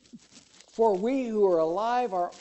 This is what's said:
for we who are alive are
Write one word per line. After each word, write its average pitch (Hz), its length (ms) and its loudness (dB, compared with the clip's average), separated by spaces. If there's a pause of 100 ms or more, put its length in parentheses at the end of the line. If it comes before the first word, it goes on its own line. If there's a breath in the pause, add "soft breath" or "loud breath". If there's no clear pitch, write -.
(720)
for 220 240 2
we 247 320 -2
who 214 180 2
are 180 140 4
alive 208 540 -2
are 175 280 -4